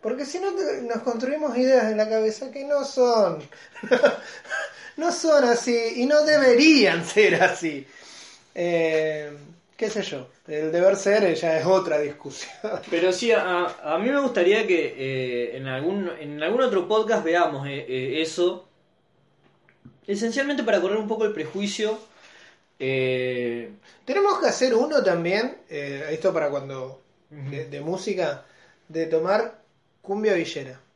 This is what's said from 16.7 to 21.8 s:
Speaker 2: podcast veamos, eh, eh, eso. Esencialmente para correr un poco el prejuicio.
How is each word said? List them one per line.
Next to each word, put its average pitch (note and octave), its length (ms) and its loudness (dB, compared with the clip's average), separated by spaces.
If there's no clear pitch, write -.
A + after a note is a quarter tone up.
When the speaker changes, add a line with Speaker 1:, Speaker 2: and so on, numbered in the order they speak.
Speaker 2:
podcast G#3+ 360 0
veamos, D#3+ 440 0
eh, C#3 200 -8
eh, C3 340 -4
eso. F3 460 -2
Esencialmente A#3 580 -2
para G#3 180 2
correr G3 160 0
un G#3 100 -4
poco G#3+ 180 -2
el G3+ 80 -2
prejuicio. G3+ 640 -4